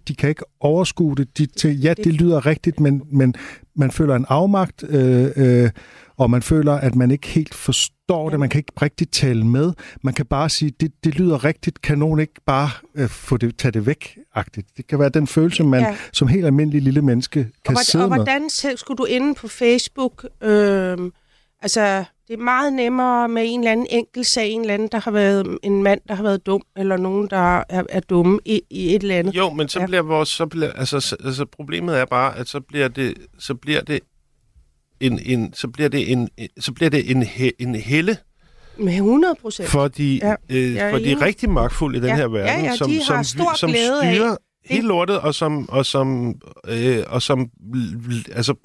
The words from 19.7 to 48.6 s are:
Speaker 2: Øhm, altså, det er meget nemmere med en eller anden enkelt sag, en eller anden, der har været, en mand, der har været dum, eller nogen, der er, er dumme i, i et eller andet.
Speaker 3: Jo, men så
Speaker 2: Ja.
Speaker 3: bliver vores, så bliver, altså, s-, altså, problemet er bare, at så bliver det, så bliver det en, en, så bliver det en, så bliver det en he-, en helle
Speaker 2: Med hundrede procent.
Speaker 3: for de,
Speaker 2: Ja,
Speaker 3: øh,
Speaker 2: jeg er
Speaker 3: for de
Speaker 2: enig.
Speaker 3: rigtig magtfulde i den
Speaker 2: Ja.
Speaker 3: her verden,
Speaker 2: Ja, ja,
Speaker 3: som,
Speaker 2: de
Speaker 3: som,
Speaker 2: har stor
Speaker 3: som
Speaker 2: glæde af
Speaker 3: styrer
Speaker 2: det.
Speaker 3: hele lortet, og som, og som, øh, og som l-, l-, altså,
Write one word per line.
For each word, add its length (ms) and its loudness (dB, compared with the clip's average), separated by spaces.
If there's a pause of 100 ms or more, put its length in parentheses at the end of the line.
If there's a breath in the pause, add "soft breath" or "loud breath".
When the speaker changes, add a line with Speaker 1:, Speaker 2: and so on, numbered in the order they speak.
Speaker 2:
Øhm, 680 2 (500)
altså, 420 0 (240)
det 60 -10
er 100 -10
meget 300 0
nemmere 560 0
med 160 -2
en 140 -4
eller 120 2
anden 180 0
enkelt 380 -2
sag, 220 -2
en 120 -4
eller 120 -2
anden, 180 -2
der 80 -2
har 120 -6
været, 520 2
en 200 2
mand, 240 2
der 80 -6
har 80 -6
været 220 0
dum, 160 0 (160)
eller 200 -2
nogen, 320 -2
der 400 0
er, 200 -2
er 100 -2
dumme 460 2
i, 240 -2
i 260 -2
et 60 2
eller 180 -2
andet. 160 -2
Speaker 3:
Jo, 140 2
men 200 -2
så 100 -4
Speaker 2:
Ja. 60 -2
Speaker 3:
bliver 160 0
vores, 280 0
så 160 -4
bliver, 260 -4
altså, 280 -4
s-, 140 -4 (120)
altså, 200 -4
problemet 540 -4
er 60 2
bare, 320 -2
at 100 -8
så 120 -8
bliver 280 -2
det, 260 -4 (260)
så 160 -8
bliver 260 -4
det 180 -4 (1000)
en, 260 0
en, 280 -2
så 140 -10
bliver 220 -2
det 220 -2
en, 180 -2 (300)
så 140 -8
bliver 160 0
det 220 -2
en 120 2
he-, 360 -2
en 160 -6
helle 420 -2 (600 soft breath)
Speaker 2:
Med 200 -2
hundrede 420 4
procent. 280 -10
Speaker 3:
for 180 2
de, 360 -2
Speaker 2:
Ja, 120 0 (140)
Speaker 3:
øh, 240 -2
Speaker 2:
jeg 140 -2
er 40 -2
Speaker 3:
for 60 0
de 80 -2
Speaker 2:
enig. 160 0
Speaker 3:
rigtig 280 -2
magtfulde 480 0
i 40 -2
den 80 0
Speaker 2:
Ja. 60 0
Speaker 3:
her 120 0
verden, 360 -2
Speaker 2:
Ja, 60 -2
ja, 60 -2
Speaker 3:
som, 140 -2
Speaker 2:
de 160 0
Speaker 3:
som, 100 0
Speaker 2:
har 80 -2
stor 320 -2
Speaker 3:
som 140 -2
Speaker 2:
glæde 380 0
af 80 2
Speaker 3:
styrer 140 2
Speaker 2:
det. 80 -4 (280)
Speaker 3:
hele 220 -2
lortet, 320 0
og 160 -2
som, 340 -4
og 160 0
som, 500 -2 (320)
øh, 400 0
og 140 -4
som 280 -2 (240)
l-, 40 -2 (340)
l-, 240 -8
altså, 180 -2 (100)